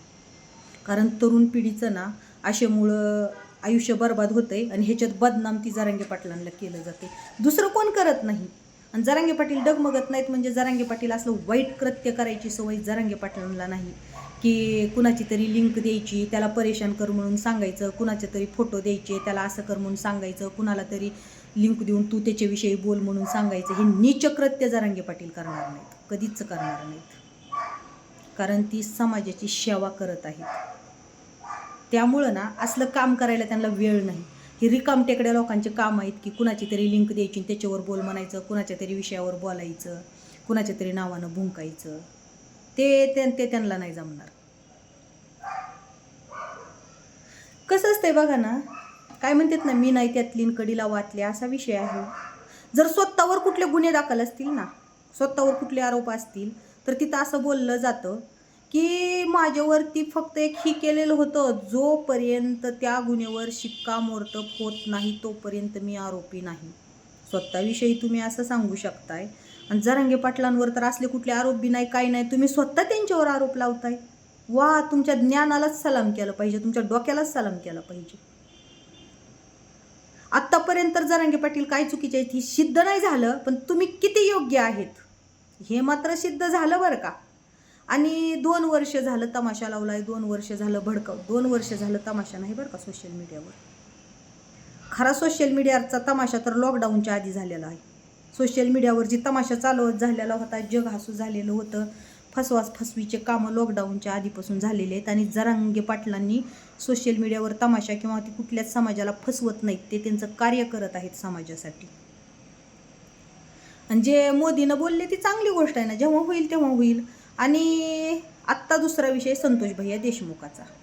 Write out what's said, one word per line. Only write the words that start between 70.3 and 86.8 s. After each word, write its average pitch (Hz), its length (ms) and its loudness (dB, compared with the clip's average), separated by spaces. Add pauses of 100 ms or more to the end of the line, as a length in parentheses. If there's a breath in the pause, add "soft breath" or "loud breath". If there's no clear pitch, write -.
तर 240 140 -2
असले 247 240 0
कुठले 247 260 -2
आरोप 254 220 2
बी 233 140 -2
नाही, 247 180 2
काही 247 220 0
नाही, 240 220 0
तुम्ही 269 180 4
स्वतः 277 340 2
त्यांच्यावर 370 440 2
आरोप 269 300 0
लावताय. 240 400 -2 (520)
वा, 294 320 4
तुमच्या 294 340 2
ज्ञानालाच 294 680 2
सलाम 247 280 2
केलं 208 220 -2
पाहिजे, 208 260 -2
तुमच्या 226 240 -2
डोक्यालाच 240 500 0
सलाम 208 220 -2
केला 170 260 -10
पाहिजे. 180 380 -18 (2250 loud breath)
आत्तापर्यंत 349 640 2
तर 339 80 2
जरांगे 311 340 2
पाटील 294 280 -2
काय 294 200 0
चुकीचे 277 320 -4
आहेत 254 180 -2
हे 254 60 -2
सिद्ध 302 380 2
नाही 392 220 4
झालं, 269 380 2
पण 262 160 -2
तुम्ही 349 320 0
किती 403 420 4
योग्य 277 300 2
आहेत 214 320 0 (800)
हे 240 100 0
मात्र 294 340 0
सिद्ध 330 320 -2
झालं 339 340 2